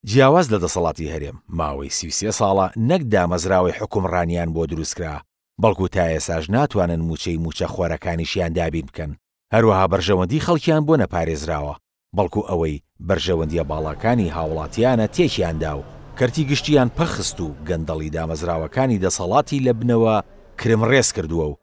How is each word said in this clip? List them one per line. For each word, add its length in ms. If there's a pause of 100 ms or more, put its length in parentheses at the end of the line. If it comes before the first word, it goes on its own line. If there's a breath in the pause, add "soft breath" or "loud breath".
جیاواز 480
لە 100
دەسەڵاتی 500
هەرێم، 220 (120)
ماوەی 420
سی 180
و 20
سێ 280
ساڵە 280 (240)
نەک 120 (100)
دامەزراوەی 680
حکومڕانیان 760
بۆ 160
دروستکرا، 460 (460)
بەڵکو 320
تا 180
ئێساش 380
ناتوانن 580
موچەی 360
موچە 280
خۆرەکانیشیان 880
دابین 280
بکەن. 240 (440)
هەروەها 380
بەرژەوەندی 540
خەڵکیان 400
بۆ 160
نەپارێزراوە، 720 (420)
بەڵکو 320
ئەوەی 340 (260)
بەرژەوەندیە 600
باڵاکانی 680
هاوڵاتیانە 800
تێکیاندا 640
و 80 (320)
کەرتی 320
گشتیان 380 (100)
پەخست 420
و 140 (140)
گەندەڵی 480
دامەزراوەکانی 880
دەسەڵاتی 640
لە 120
بنەوە 380 (440)
کرم 300
ڕێز 260
کردووە 340
و 120